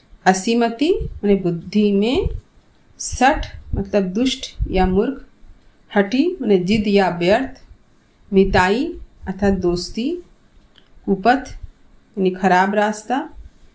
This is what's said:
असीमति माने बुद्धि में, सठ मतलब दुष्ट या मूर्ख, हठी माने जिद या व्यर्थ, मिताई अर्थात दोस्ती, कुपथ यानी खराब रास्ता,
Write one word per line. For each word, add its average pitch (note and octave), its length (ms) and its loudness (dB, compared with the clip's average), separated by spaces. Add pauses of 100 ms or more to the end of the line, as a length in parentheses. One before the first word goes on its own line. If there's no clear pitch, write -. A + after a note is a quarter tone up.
(240)
असीमति A#3 680 0 (100)
माने - 320 -2
बुद्धि F#3+ 580 0
में, A#3+ 360 0 (680)
सठ - 480 0 (280)
मतलब G3+ 280 0
दुष्ट A3 520 -4 (160)
या F#3 160 2
मूर्ख, G#3+ 380 0 (680)
हठी B3 340 2 (140)
माने G#3 180 4
जिद G3+ 280 0
या G3 220 4
व्यर्थ, F3+ 540 0 (720)
मिताई G3 540 4 (420)
अर्थात G3 240 0
दोस्ती, F3+ 580 -2 (960)
कुपथ A3+ 460 0 (640)
यानी F#3 140 0
खराब F#3 440 2
रास्ता, G#3+ 540 -2 (460)